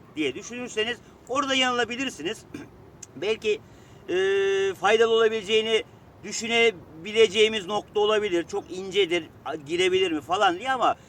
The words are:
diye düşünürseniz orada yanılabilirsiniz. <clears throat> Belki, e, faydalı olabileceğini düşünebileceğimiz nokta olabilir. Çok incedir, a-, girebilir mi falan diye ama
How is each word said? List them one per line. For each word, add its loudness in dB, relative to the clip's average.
diye -2
düşünürseniz -6
orada -2
yanılabilirsiniz. -2
<clears throat> -20
Belki, -2
e, -4
faydalı 4
olabileceğini 2
düşünebileceğimiz 2
nokta -2
olabilir. 2
Çok -8
incedir, -2
a-, -6
girebilir 0
mi -2
falan 0
diye -4
ama 2